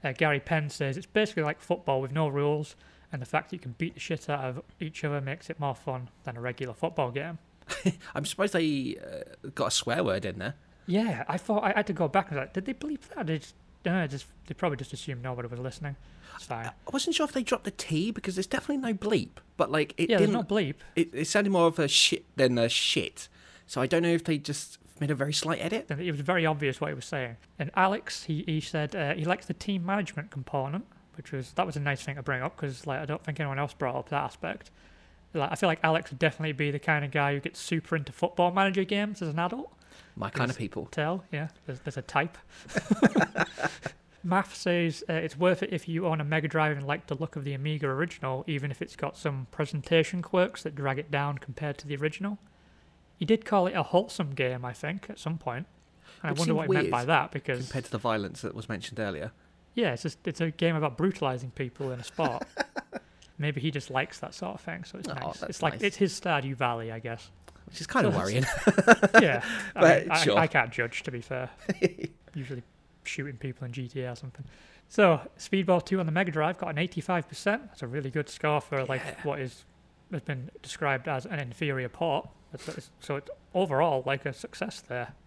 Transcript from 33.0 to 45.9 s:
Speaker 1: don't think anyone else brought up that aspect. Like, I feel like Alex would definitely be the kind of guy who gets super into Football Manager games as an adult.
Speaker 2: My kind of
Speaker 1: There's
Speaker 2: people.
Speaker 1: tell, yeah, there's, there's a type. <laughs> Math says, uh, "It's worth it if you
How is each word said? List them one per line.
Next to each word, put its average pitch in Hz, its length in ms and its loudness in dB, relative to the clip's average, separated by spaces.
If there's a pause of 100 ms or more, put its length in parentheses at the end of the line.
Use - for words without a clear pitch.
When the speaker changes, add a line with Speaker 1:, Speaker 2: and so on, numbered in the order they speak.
Speaker 1:
don't 151 180 -4
think 147 160 -6
anyone 139 200 -2
else 143 140 -2
brought 127 220 -2
up 131 140 -4
that 143 140 0
aspect. - 480 -8 (600)
Like, 147 180 0
I 160 40 -2
feel 190 120 2
like 160 160 4
Alex 160 280 4
would 131 80 -12
definitely 156 340 0
be 147 180 0
the 143 80 -4
kind 151 240 2
of 139 80 -6
guy 143 220 4
who 143 80 0
gets - 180 -8
super - 380 -2
into 147 160 -4
Football 175 380 2
Manager 196 340 2
games 208 360 -2
as 170 80 -2
an 151 100 -2
adult. 240 320 -2 (440)
Speaker 2:
My 98 140 -4
kind 123 200 0
of 127 60 -2
Speaker 1:
There's 117 80 -6
Speaker 2:
people. - 280 -6
Speaker 1:
tell, 165 400 -2
yeah, 156 160 -4 (180)
there's, 127 140 -10
there's - 180 -8
a 131 60 -8
type. 151 400 0
<laughs> - 1800 0
Math 185 300 0
says, 170 540 2
uh, 170 40 0
"It's 160 240 -2
worth 180 260 4
it 165 100 -4
if 165 160 -4
you 165 180 0